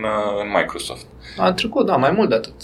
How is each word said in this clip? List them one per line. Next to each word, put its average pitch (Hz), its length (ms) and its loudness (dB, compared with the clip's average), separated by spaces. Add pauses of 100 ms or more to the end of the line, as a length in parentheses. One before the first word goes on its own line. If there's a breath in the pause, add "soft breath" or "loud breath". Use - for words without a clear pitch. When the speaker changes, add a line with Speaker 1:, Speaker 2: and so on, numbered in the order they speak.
Speaker 1:
uh, 104 400 -2
în 104 120 -6
Microsoft. - 500 -2 (320 loud breath)
Speaker 2:
Am 185 160 4
trecut, 226 320 0
da, 185 100 2
mai 139 160 4
mult 202 180 2
de 113 60 4
atât. - 180 -4 (100)